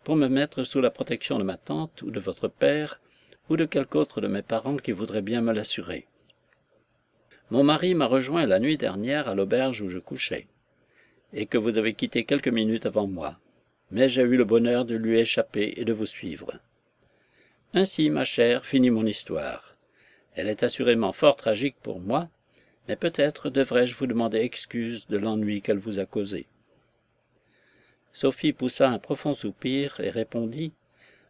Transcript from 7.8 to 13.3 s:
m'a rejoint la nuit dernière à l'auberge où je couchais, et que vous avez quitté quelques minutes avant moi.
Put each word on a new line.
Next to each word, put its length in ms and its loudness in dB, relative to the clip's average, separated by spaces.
m'a 100 2
rejoint 400 2
la 140 4
nuit 180 0
dernière 500 -2
à 60 -4
l'auberge 480 0
où 80 -4
je 100 -6
couchais, 480 -8
et 140 -6
que 100 2
vous 220 2
avez 140 2
quitté 320 -2
quelques 240 0
minutes 360 0
avant 220 0
moi. 320 -8